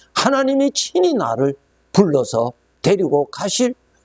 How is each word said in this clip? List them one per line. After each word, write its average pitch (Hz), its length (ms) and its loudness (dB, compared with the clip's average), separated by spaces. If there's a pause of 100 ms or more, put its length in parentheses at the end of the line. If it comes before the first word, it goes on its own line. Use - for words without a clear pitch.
(140)
하나님이 277 580 0
친히 359 420 0
나를 139 420 -2 (360)
불러서 127 600 2 (280)
데리고 156 440 0
가실 240 500 -4 (300)